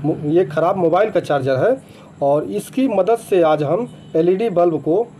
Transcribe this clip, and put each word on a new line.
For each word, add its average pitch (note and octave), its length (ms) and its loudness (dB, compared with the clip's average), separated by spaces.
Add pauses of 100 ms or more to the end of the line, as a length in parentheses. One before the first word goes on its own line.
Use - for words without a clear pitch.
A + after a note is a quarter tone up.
मो-, D3+ 120 -2 (100)
ये E3+ 180 2
ख़राब E3+ 320 -2
mobile F3+ 340 2
का F3+ 100 0
charger C3+ 380 0
है A3 180 2 (460)
और C#3+ 300 2
इसकी G#3 360 -4
मदद G#3+ 320 0
से F#3 220 0
आज D#3 200 2
हम G3 260 -2 (280)
एलईडी F#3+ 340 2
bulb E3+ 320 0
को F3+ 240 0 (140)